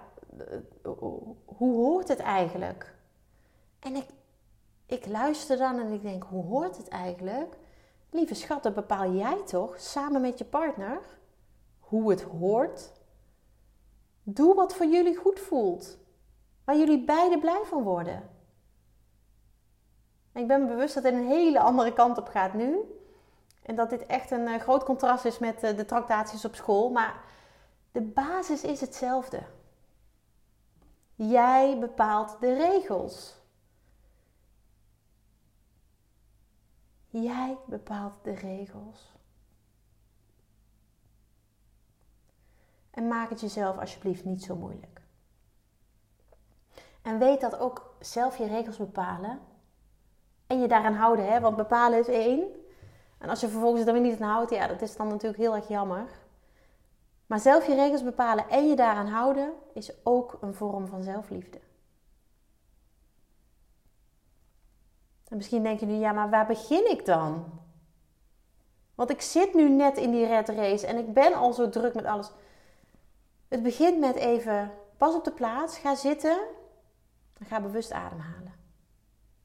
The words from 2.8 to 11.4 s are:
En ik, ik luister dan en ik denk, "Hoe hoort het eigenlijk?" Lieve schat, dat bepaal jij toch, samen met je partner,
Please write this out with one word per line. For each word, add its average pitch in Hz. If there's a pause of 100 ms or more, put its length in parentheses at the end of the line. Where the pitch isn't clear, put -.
En 269
ik, 262 (800)
ik -
luister 262
dan 247
en 220
ik 202
denk, 190
"Hoe 185
hoort 302
het 233
eigenlijk?" 185 (540)
Lieve 320
schat, 285
dat 208
bepaal 196
jij 254
toch, 196
samen 285
met 247
je -
partner, 285 (760)